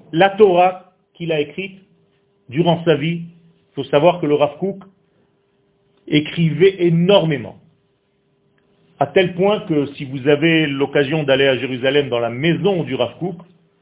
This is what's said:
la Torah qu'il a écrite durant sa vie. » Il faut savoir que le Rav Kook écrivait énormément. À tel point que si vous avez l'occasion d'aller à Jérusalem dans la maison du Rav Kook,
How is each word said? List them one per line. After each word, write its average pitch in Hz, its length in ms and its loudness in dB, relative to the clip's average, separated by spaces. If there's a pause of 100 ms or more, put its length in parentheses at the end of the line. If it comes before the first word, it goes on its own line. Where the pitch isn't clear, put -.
(120)
la 185 180 4
Torah 185 600 2 (220)
qu'il 165 160 -10
a 156 100 -2
écrite 185 380 -8 (680)
durant 165 360 0
sa 160 120 2
vie. » 170 260 -6 (480)
Il - 60 -20
faut 135 80 -8
savoir 165 360 2
que 165 60 -4
le 147 80 2
Rav 143 240 0
Kook 196 240 -8 (1300)
écrivait 165 760 0
énormément. 165 720 2 (1400)
À 147 80 -2
tel 185 280 0
point 196 260 0
que 147 340 -2
si 143 120 -12
vous 127 200 -8
avez 156 400 2
l'occasion 143 560 -2
d'aller 135 240 2
à 131 120 2
Jérusalem 131 500 -2
dans 120 100 -2
la 117 120 -2
maison 160 520 -2
du 131 120 -6
Rav 120 240 -4
Kook, 180 180 -8 (460)